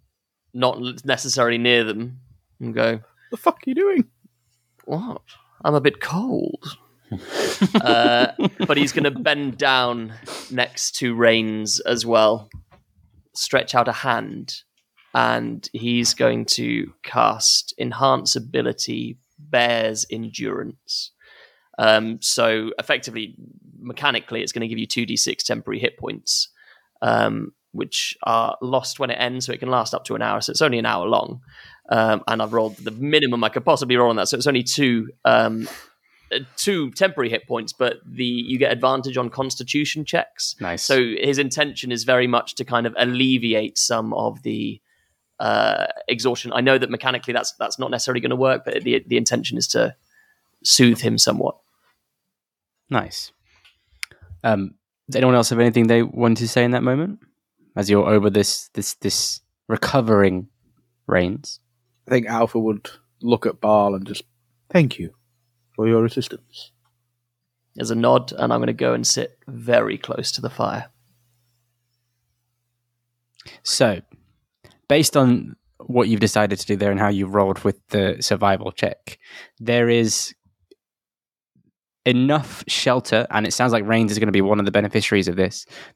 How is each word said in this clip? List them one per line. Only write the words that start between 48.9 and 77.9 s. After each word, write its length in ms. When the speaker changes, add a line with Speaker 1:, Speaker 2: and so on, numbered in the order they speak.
Speaker 1:
the 100
intention 400
is 120
to 260
soothe 360
him 160
somewhat. 400
Speaker 3:
Nice. 420
Um, 300
does 80
anyone 200
else 140
have 100
anything 260
they 160
want 360
to 100
say 160
in 80
that 100
moment? 380
As 120
you're 200
over 200
this, 460
this, 220
this 440
recovering 800
Rains? 540
Speaker 2:
I 40
think 160
Alpha 320
would 320
look 240
at 160
Baal 340
and 120
just, 160
"Thank 280
you 160
for 100
your 200
assistance." 640
Speaker 1:
There's 160
a 40
nod, 380
and 180
I'm 100
gonna 120
go 220
and 120
sit 400
very 520
close 340
to 80
the 80
fire. 400
Speaker 3:
So, 380
based 280
on 400
what 300
you've 120
decided 380
to 80
do 100
there 140
and 100
how 80
you've 260
rolled 260
with 160
the 320